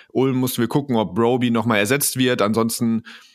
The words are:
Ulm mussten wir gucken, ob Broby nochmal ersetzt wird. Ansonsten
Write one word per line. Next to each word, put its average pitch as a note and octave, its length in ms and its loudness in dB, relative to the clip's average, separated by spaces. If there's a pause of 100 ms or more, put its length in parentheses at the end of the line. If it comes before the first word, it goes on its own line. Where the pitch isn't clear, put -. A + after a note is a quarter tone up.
Ulm C3 280 0
mussten B2+ 240 -2
wir A#2 80 0
gucken, C3 280 -2
ob F#2 180 0
Broby A#2+ 380 2
nochmal A2+ 260 2
ersetzt A#2 380 0
wird. B2 260 2
Ansonsten A2+ 640 0 (300)